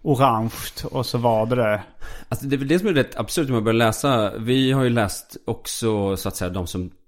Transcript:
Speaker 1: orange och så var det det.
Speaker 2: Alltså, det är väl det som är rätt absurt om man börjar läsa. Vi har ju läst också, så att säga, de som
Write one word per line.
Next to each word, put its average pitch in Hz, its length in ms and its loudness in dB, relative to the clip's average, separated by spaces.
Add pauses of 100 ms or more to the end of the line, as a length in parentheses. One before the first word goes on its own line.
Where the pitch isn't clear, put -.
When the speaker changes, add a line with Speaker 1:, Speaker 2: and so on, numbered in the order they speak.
Speaker 1:
orange 120 480 4 (400)
och 123 160 -2
så 123 120 -4
var 113 280 2
det 123 100 0
det. 107 260 2 (460)
Speaker 2:
Alltså, - 180 -6
det 139 100 0
är - 20 -4
väl 139 100 -4
det 170 100 4
som 208 100 0
är 185 40 2
rätt 135 240 2
absurt 135 320 -2
om 127 60 0
man 110 100 0
börjar 113 140 2
läsa. 113 600 2
Vi 131 340 2
har 135 120 2
ju 123 60 4
läst 113 460 -2 (100)
också, 104 680 -2
så 98 120 -6
att 92 80 -8
säga, 90 140 -4
de 90 160 -4
som 90 240 -6 (180)